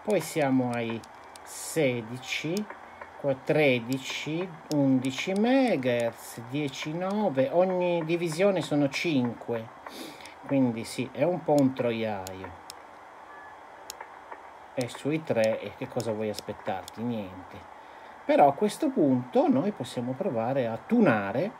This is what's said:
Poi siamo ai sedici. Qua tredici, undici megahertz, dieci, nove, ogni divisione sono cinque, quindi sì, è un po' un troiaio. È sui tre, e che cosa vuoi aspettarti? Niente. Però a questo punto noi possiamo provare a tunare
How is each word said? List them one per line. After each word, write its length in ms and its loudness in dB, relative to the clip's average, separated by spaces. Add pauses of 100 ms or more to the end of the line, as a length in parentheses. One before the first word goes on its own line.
Poi 160 2
siamo 520 2
ai 280 -4 (420)
sedici. 1120 -4 (680)
Qua 160 0
tredici, 1120 0 (220)
undici 640 2
megahertz, 1040 2 (100)
dieci, 440 -4
nove, 580 0
ogni 540 2
divisione 560 2
sono 260 2
cinque, 800 -2 (800)
quindi 380 2
sì, 260 -6
è 120 0
un 200 0
po' 160 4
un 140 4
troiaio. 760 -4 (2250)
È 140 -4
sui 340 -4
tre, 380 2
e 180 -10
che 120 -8
cosa 240 -4
vuoi 160 -2
aspettarti? 720 -8
Niente. 580 -8 (640)
Però 240 6
a 60 6
questo 360 0
punto 600 4
noi 240 4
possiamo 400 -6
provare 540 0
a 100 -4
tunare 840 2